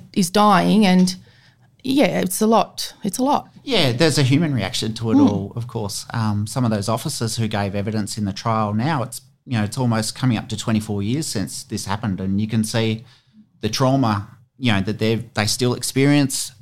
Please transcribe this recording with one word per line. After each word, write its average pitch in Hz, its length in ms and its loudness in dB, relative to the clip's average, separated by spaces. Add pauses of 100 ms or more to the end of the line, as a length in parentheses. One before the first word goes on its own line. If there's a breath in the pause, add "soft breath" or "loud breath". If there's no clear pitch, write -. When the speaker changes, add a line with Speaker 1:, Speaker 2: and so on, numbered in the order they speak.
(140)
Speaker 1:
is 180 160 2
dying 202 560 4
and, 185 280 6 (720 soft breath)
yeah, 254 360 2
it's 185 200 -2
a 220 60 2
lot. - 480 0 (100)
It's 185 140 -4
a 254 40 -2
lot. 269 280 0 (140)
Speaker 2:
Yeah, 175 280 2
there's 151 240 2
a 151 60 2
human 143 320 2
reaction 110 400 -4
to 113 160 -4
it 110 60 4
Speaker 1:
Mm. 139 120 6
Speaker 2:
all, 101 260 -2
of 120 120 -6
course. 107 480 -8
Um, 104 320 0
some 131 180 -2
of 113 60 2
those 104 180 -2
officers 117 480 -4
who 113 120 -2
gave 101 260 -2
evidence 104 420 -4
in 107 80 -4
the 98 80 -2
trial 110 400 -2
now, 127 300 -2
it's, - 180 -10 (240)
you 127 140 -4
know, 104 60 0
it's 101 120 -6
almost 113 380 0
coming 120 240 0
up - 100 -8
to 110 80 -6
twenty-four 104 460 -2
years 131 240 -2
since - 380 -6
this - 200 -8
happened, 98 340 -4
and 95 220 -2
you 110 60 -2
can 110 180 0
see 113 400 -2 (560 soft breath)
the 107 80 -2
trauma 120 580 0 (320)
you 123 140 2
know, 98 80 2
that 104 180 -4
they, 110 160 0 (200)
they 104 120 0
still 123 280 0
experience, 139 880 0